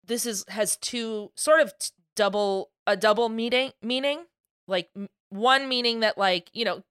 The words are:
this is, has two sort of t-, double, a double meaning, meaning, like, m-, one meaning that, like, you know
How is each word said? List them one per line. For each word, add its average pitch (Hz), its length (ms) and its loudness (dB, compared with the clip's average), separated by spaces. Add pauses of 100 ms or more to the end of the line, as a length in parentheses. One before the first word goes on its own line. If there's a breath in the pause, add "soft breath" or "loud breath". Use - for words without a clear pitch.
this 233 200 -4
is, 208 240 -6
has 208 280 -2
two 226 580 -8
sort 311 260 4
of 285 180 0
t-, - 100 -6 (260)
double, 202 560 0 (140)
a 202 120 2
double 214 320 4
meaning, 240 420 -2 (100)
meaning, 285 440 -4 (420)
like, 185 280 -2
m-, 202 120 -12 (220)
one 262 400 4
meaning 240 320 0
that, 220 160 0
like, 185 360 0
you 226 120 -6
know 180 260 -4